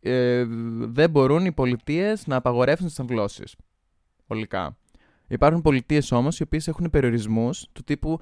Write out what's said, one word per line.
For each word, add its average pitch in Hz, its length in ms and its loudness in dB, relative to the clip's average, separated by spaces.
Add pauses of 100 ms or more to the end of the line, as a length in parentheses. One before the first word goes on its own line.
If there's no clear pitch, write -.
ε, 123 440 2 (340)
δεν 120 320 2
μπορούν 147 360 4
οι 170 60 -2
πολιτείες 151 760 -2
να 139 100 -2
απαγορεύσουν 127 500 2
τις 147 140 -8
αμβλώσεις. 117 560 -4 (720)
Ολικά. 98 500 -6 (520)
Υπάρχουν 156 340 2
πολιτείες 147 500 2
όμως 123 260 0
οι - 40 -2
οποίες 151 260 -4
έχουν 165 220 -4
περιορισμούς 117 840 0
του - 120 -18
τύπου 156 380 -4